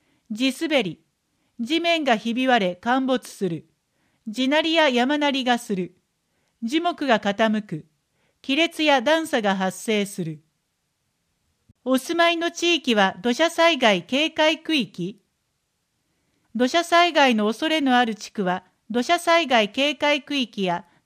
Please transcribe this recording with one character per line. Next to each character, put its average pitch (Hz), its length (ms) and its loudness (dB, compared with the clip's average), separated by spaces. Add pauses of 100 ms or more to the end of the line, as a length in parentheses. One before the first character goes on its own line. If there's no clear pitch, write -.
(320)
地 254 280 0
滑 302 220 0
り。 165 180 -8 (600)
地 269 180 -2
面 339 240 0
が 247 140 2
ひ 233 180 -6
び 262 140 0
割 226 180 2
れ、 180 80 -2
陥 262 320 -2
没 254 240 -2
す 190 180 -6
る。 165 180 -8 (600)
地 254 220 -2
鳴 302 140 2
り 320 100 -2
や 311 160 4
山 254 300 0
鳴 285 120 0
り 269 140 -4
が 240 140 0
す 202 180 -6
る。 180 180 -8 (680)
樹 285 160 -2
木 339 260 -4
が 226 140 2
傾 214 420 0
く。 156 240 -12 (580)
亀 277 120 -2
裂 330 260 -2
や 285 180 4
段 311 280 0
差 262 120 -2
が 202 140 0
発 190 240 -4
生 208 260 -2
す 196 200 -8
る。 156 180 -10 (1400)
お 262 140 2
住 339 200 -4
ま 339 120 4
い 339 60 -2
の 339 140 -2
地 339 240 0
域 262 220 0
は 190 260 2
土 247 100 0
砂 330 180 2
災 330 280 2
害 208 240 2
警 302 280 -2
戒 311 280 0
区 320 160 -4
域？ 196 460 -6 (1400)
土 247 100 2
砂 330 160 0
災 339 300 2
害 269 240 4
の 208 100 0
恐 233 220 -2
れ 311 120 0
の 254 160 2
あ 247 80 4
る 220 120 -4
地 - 140 -16
区 208 120 -6
は、 180 220 -2 (260)
土 240 140 -2
砂 349 160 0
災 339 260 2
害 226 220 2
警 277 260 -2
戒 294 280 0
区 285 120 -8
域 220 300 -4
や 175 220 -4 (200)